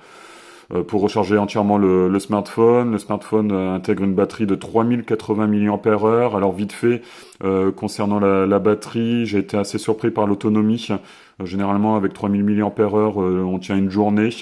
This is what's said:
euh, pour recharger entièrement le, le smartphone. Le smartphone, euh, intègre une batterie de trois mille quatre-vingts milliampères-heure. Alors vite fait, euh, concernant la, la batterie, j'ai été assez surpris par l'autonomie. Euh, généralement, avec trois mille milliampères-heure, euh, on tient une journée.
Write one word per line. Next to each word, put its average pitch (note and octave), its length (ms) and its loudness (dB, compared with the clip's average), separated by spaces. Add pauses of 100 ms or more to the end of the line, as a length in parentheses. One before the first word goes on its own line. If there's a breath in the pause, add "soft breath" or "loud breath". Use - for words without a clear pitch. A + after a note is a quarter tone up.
(720 loud breath)
euh, F2+ 100 -2
pour G2 200 -2
recharger G#2 340 0
entièrement G2+ 400 0
le, F#2 320 4
le F#2+ 100 2
smartphone. A2+ 760 2
Le G#2 60 -2
smartphone, G#2+ 540 -2
euh, F#2 220 -2
intègre F#2 300 -2
une G2 100 0
batterie G2+ 320 0
de G2 80 2
trois A2 280 -2
mille A#2+ 200 0
quatre-vingts G#2+ 440 -2
milliampères-heure. G#2+ 880 2
Alors F#2+ 160 2
vite G2 200 -4
fait, A#2+ 300 0 (420 loud breath)
euh, F#2+ 280 2
concernant G#2 480 -4
la, G2 260 2
la G2+ 120 4
batterie, A#2 680 0
j'ai G2+ 120 -2
été F#2+ 200 -2
assez G2+ 180 -4
surpris A2+ 340 -2
par A2 160 0
l'autonomie. G#2+ 640 0
Euh, - 540 -10
généralement, G2+ 520 0
avec G2 180 -2
trois G#2 160 -4
mille G2+ 140 0
milliampères-heure, G#2 760 0
euh, F#2 220 0
on F#2 160 -2
tient G2 180 -4
une G2 140 0
journée. G#2 400 2 (120)